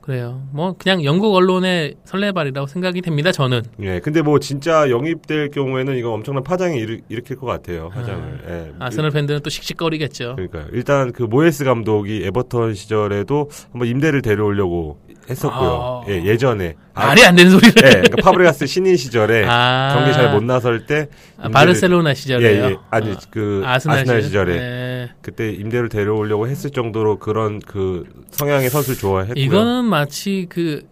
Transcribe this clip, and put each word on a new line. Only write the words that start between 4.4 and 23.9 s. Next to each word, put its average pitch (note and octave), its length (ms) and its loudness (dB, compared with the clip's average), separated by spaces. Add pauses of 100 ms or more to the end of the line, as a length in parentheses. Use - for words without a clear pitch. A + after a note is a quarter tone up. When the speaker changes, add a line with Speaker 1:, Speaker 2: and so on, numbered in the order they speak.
Speaker 2:
진짜 C#3+ 500 0
영입될 D3+ 640 -4
경우에는 C3+ 440 -4
이거 A#2 160 -4
엄청난 B2+ 300 -6
파장이 F3 360 -4
일으-, A2 300 -6
일으킬 A2+ 280 -10
것 B2+ 100 -12
같아요, E2+ 440 -8
파장을. E2+ 540 -10
Speaker 1:
아, E2+ 60 -14
Speaker 2:
예. E2 300 -12
Speaker 1:
아스날 C3 320 -4
팬들은 D3 300 -4
또 D3+ 80 -8
씩씩거리겠죠. D#3 840 -6
Speaker 2:
그러니까요. C#3 380 -10
일단 B2+ 400 -2
그 - 100 -6
모예스 C#3+ 420 2
감독이 G#2+ 600 -2
에버턴 A2+ 500 -2
시절에도 G#2+ 760 -2 (200)
한번 A#2+ 160 -4
임대를 C#3 360 0
데려오려고 G2+ 760 -2 (300)
했었고요. B2+ 760 -4
Speaker 1:
아. G2+ 60 -8
Speaker 2:
예, F2+ 140 -2
예전에. G#2 500 0 (200)
아, G2+ 120 -2
Speaker 1:
말이 D#3 180 8
안 F3+ 120 8
되는 F3+ 160 10
소리를. F#3+ 200 10 (140)
Speaker 2:
예, C3 40 10
그러니까 G2 320 6
파브레가스 E3+ 440 4
신인 F#3 300 2
시절에 A2+ 500 2
Speaker 1:
아. B2+ 480 2
Speaker 2:
경기 D3 180 2
잘 B2 200 4
못 G#2 100 2
나설 A#2 440 0
때 D3 220 -2 (280)
Speaker 1:
아, - 100 -12
Speaker 2:
임대를 A2+ 60 -4
Speaker 1:
바르셀로나 E3+ 640 4
시절에요? A#2+ 500 2
Speaker 2:
예, - 60 0
예. F#2 60 -4 (140)
아니, G#2+ 220 -2
Speaker 1:
아, F#2 40 -8 (140)
Speaker 2:
그 G#2 340 -4
Speaker 1:
아스날 C3 360 0